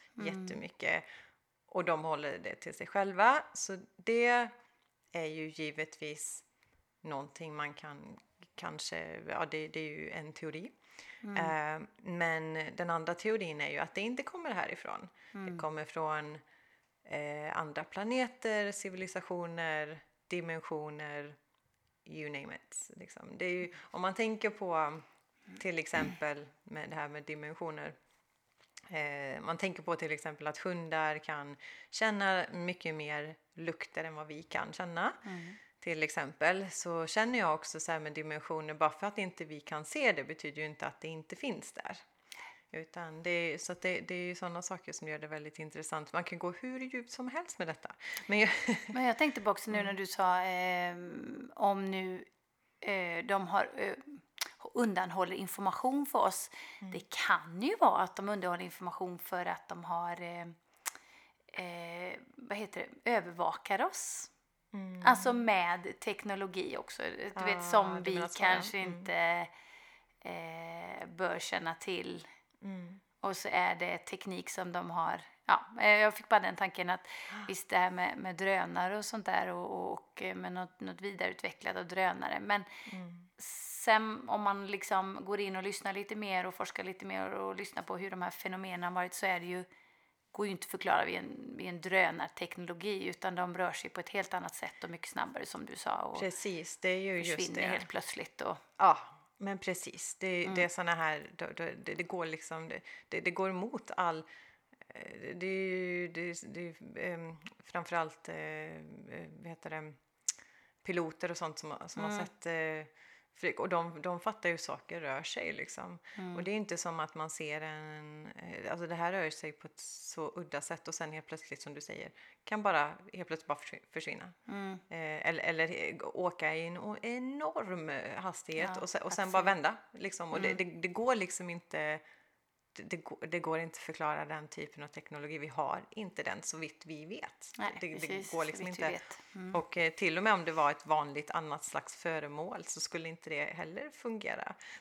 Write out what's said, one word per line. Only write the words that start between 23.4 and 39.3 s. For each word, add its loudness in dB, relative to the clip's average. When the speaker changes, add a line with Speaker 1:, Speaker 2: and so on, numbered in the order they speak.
Speaker 2:
är 2
ju, 0
om -8
man 2
tänker 2
på 2
till 0
exempel 0
med -10
det -8
här -2
med -8
dimensioner. -6
Eh, -2
man 0
tänker 0
på 0
till -2
exempel -4
att -2
hundar 2
kan -4
känna 6
mycket -2
mer -4
lukter -4
än -6
vad -8
vi -10
kan -2
känna. 0
Speaker 1:
Mm. -8
Speaker 2:
Till -2
exempel 2
så -2
känner 4
jag 6
också -4
så 0
här 2
med -6
dimensioner, -4
bara 6
för -2
att -4
inte -2